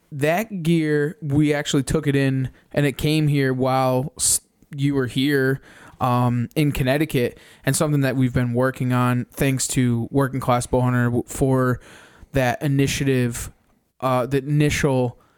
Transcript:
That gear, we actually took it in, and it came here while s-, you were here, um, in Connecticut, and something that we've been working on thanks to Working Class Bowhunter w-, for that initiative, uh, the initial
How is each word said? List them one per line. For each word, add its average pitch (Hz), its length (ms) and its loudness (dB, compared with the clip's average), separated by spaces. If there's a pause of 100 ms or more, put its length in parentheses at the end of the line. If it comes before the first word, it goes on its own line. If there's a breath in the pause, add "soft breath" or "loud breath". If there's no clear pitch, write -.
(120)
That 170 500 -4
gear, 156 600 0
we 147 320 2
actually 147 300 0
took 147 220 -2
it 139 100 0
in, 135 340 0 (220 soft breath)
and 143 140 0
it 131 120 -2
came 156 300 2
here 139 260 2
while 131 640 0
s-, - 220 0 (360)
you 139 180 0
were 131 120 0
here, 135 540 0 (420 loud breath)
um, 123 520 0
in 147 180 2
Connecticut, 139 640 0 (260 loud breath)
and 135 100 0
something 147 280 0
that 131 140 0
we've 127 180 0
been 123 180 0
working 127 400 0
on 123 400 0
thanks 135 360 -2
to 120 420 0
Working 135 300 0
Class 123 260 0
Bowhunter 123 400 0
w-, 120 200 0
for 131 540 0 (520 loud breath)
that 123 300 0
initiative, 135 880 0 (500)
uh, 127 260 0
the 135 120 -2
initial 143 800 0 (200 soft breath)